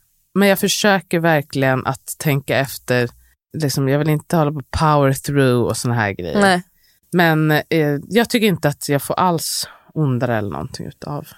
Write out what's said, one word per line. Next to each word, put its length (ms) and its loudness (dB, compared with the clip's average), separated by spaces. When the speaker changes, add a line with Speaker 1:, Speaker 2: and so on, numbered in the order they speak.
Speaker 1:
men 140 4
jag 120 4
försöker 600 0
verkligen 680 0
att 340 -8
tänka 380 -2
efter, 520 -2
liksom, 320 -2
jag 100 2
vill 100 -2
inte 280 -2
hålla 140 2
på 100 -8
power 340 4
through 560 0
och 80 -2
såna 180 -2
här 160 0
grejer. 300 -4
Speaker 2:
Nej. 200 2
Speaker 1:
Men, 400 2
eh, 100 2
jag 200 0
tycker 180 0
inte 200 0
att 220 -4
jag 120 0
får 180 -4
alls 480 -2
ondare 440 0
eller 120 -4
någonting 360 -10
utav 420 -12